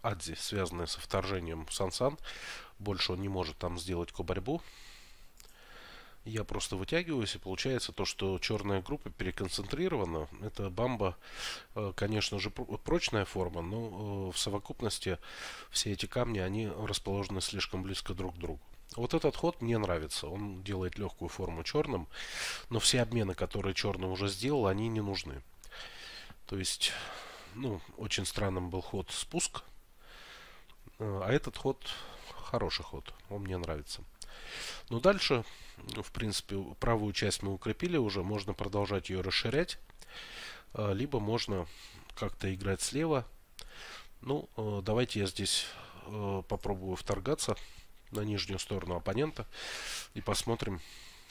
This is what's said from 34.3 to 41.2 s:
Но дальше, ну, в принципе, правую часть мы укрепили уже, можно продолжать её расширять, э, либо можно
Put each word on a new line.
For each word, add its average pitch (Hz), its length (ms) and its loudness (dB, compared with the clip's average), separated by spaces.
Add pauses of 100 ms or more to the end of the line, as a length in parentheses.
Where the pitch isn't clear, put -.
Но 117 100 0
дальше, 180 440 8 (520)
ну, 104 60 -4
в - 100 -8
принципе, 101 500 0 (160)
правую 104 340 6
часть - 300 4
мы 98 100 2
укрепили 160 440 2
уже, 101 260 4
можно 101 320 0
продолжать 101 560 2
её 92 120 2
расширять, 123 560 2 (960)
э, 104 180 2
либо 131 260 2
можно 104 480 2 (480)